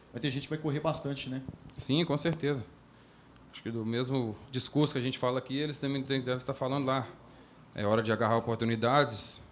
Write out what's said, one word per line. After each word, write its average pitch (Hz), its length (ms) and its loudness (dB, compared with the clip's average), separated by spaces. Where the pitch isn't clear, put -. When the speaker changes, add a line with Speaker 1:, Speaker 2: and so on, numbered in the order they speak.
Speaker 1:
vai 117 100 -8
ter 143 80 0
gente 139 140 -2
que - 60 -8
vai 156 80 -4
correr 151 220 -2
bastante, 143 500 -2
né? 131 120 -4
Speaker 2:
Sim, 151 300 2
com 147 120 2
certeza. 143 480 0
Acho - 100 -18
que 113 100 -6
do 113 140 -4
mesmo 123 460 0
discurso 147 420 2
que 135 60 0
a - 20 0
gente 127 160 -2
fala 131 220 2
aqui, 131 180 -4
eles 147 220 -2
também 139 240 -2
têm, 131 160 0
devem 127 180 0
estar 127 160 -4
falando 135 320 -2
lá. 131 220 2
É 101 100 -2
hora 110 160 4
de 110 100 2
agarrar 110 260 4
oportunidades, 117 1040 2